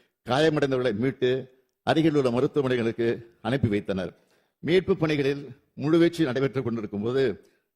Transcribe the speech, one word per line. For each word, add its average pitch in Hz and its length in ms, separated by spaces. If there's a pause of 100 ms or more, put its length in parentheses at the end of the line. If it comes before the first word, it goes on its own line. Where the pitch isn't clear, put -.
(300)
காயமடைந்தவர்களை 135 680
மீட்டு 131 600 (280)
அருகில் 151 320
உள்ள 131 140
மருத்துவமனைகளுக்கு 120 960 (160)
அனுப்பி 117 260
வைத்தனர். 98 460 (460)
மீட்பு 180 380
பணிகளில் 143 500 (280)
முழுவீச்சு 165 480
நடைபெற்றுக் 131 400
கொண்டிருக்கும் 107 380
போது 120 500 (240)